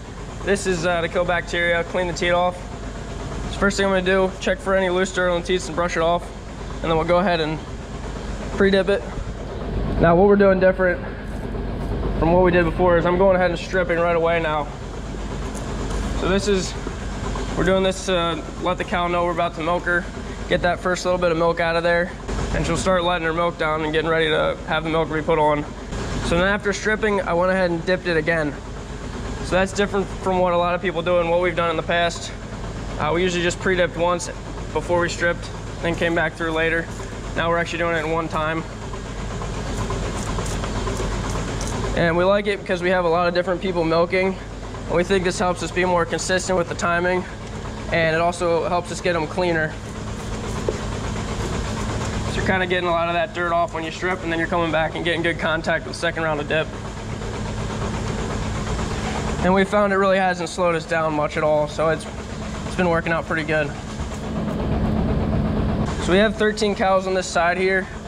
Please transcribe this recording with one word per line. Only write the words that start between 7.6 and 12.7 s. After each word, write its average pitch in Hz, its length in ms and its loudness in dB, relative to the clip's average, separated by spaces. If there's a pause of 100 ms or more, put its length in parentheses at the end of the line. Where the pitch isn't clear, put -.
pre-dip 196 320 4
it. 202 140 0 (1000)
Now 170 140 6
what 196 120 6
we're 202 80 8
doing 196 240 6
different 185 400 4 (1160)
from 160 160 4
what 185 100 8
we 180 80 6
did 175 140 4
before 170 320 4